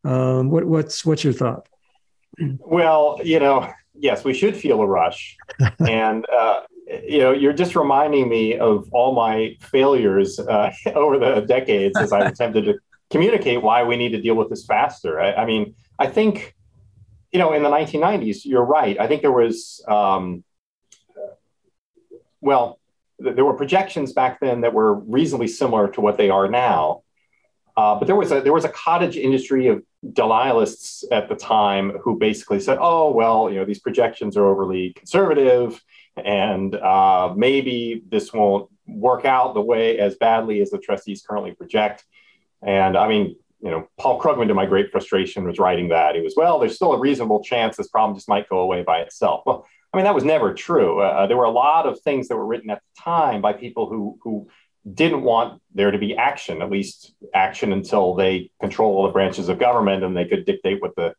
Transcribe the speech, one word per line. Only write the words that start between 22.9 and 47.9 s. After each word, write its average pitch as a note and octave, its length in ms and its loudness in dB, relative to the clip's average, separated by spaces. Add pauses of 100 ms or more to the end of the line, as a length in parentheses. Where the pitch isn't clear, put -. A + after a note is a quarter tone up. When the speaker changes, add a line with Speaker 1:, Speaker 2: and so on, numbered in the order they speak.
Speaker 2:
th-, A#2+ 140 -4
there C3 80 4
were C3+ 100 2
projections C#3+ 580 -2
back C3 280 -2
then A#2+ 220 -2
that A#2 120 0
were A2 200 4
reasonably A#2+ 520 -2
similar A2+ 420 0
to A2 120 -6
what G#2 160 2
they G2+ 120 2
are G2 200 2
now. A2 540 0 (720)
Uh, G#2+ 180 4
but G#2 120 -2
there F#3+ 100 2
was E3 160 0
a, C#3 80 2
there C#3+ 120 2
was D#3+ 120 2
a D3+ 40 -4
cottage E3 480 -2
industry C3 520 0
of G2+ 140 0 (220)
denialists A2+ 1080 -2
at G#2 160 -2
the G#2+ 80 -6
time G2 540 0 (120)
who A2 160 -2
basically G#2 400 -2
said, C3+ 220 -2
"Oh, E3 320 2
well, A2+ 360 2
you F#2+ 120 -4
know, F#2+ 40 -2
these G2+ 140 -6
projections A#2 580 -4
are G2+ 100 4
overly F#2 480 0
conservative C3 840 2 (360)
and, G2 580 -2
uh, F#2 600 2
maybe A#2+ 720 0
this G#2+ 240 -4
won't G2+ 360 0 (200)
work A#2+ 360 -2
out B2+ 300 2
the G#2+ 60 0
way A2+ 380 0
as G2+ 180 0
badly A2+ 440 0
as G2 100 0
the G2+ 80 -6
trustees G2 440 -8
currently F#2+ 300 -8
project." G#2+ 520 -4 (560)
And F#2+ 360 0
I G2+ 120 4
mean, G2+ 280 0 (260)
you F#2+ 80 -8
know, E2 180 -6 (100)
Paul B2 200 0
Krugman, B2 300 0
to G#2 60 2
my F#2+ 100 2
great G2 260 0
frustration, F#2+ 540 -4
was F2 140 -6
writing F2+ 300 2
that. D#2+ 260 2
He E2 80 -2
was, D#2 120 -6
"Well, D#3+ 240 2
there's A2+ 180 0
still E3+ 160 2
a B2 60 0
reasonable A#2+ 440 0
chance A2+ 340 -2
this G#2 120 -8
problem G#2 280 0